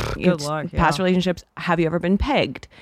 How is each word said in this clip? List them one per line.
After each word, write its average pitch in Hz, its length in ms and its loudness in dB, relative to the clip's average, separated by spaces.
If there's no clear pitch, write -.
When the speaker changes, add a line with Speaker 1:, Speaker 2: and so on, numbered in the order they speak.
Speaker 1:
good - 40 -8
Speaker 2:
you - 100 0
know, 180 80 4
Speaker 1:
luck, 151 360 -4
Speaker 2:
past 156 280 2
Speaker 1:
yeah. 190 60 2
Speaker 2:
relationships. 180 380 0
Have 170 220 0
you 165 80 2
ever 170 120 -2
been 185 180 2
pegged? 202 500 -2